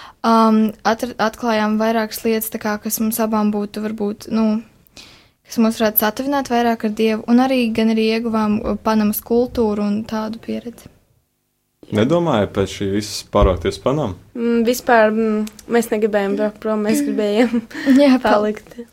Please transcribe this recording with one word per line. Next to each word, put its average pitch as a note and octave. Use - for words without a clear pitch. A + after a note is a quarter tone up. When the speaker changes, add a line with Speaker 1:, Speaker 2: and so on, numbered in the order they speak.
Speaker 1:
Um, A3+
atr-, A3+
atklājām G#3+
vairākas A3
lietas, A3
tā A3+
kā, G#3+
kas -
mums A3
abām G#3+
būtu G#3
varbūt, G#3+
nu, A3
kas -
mūs A3+
varētu G#3+
satuvināt C4
vairāk A#3
ar G#3+
Dievu, A3
un B3
arī, B3+
gan A3
arī A3
ieguvām, A3
uh, G#3
Panamas G#3+
kultūru A#3
un G#3
tādu A3
pieredzi. A3+
Speaker 2:
Nedomāju A#2+
pēc G2
šī G#2
visas G#2
pārvākties G2
Panamu? B2+
Speaker 3:
Mm, A#3
vispār, A#3+
mm, G#3+
mēs A#3
negribējām G#3
braukt G#3+
prom, G#3+
mēs G#3+
gribējām A3
Speaker 1:
<laughs> C#4
Jā, C4
Speaker 3:
palikt. G#3+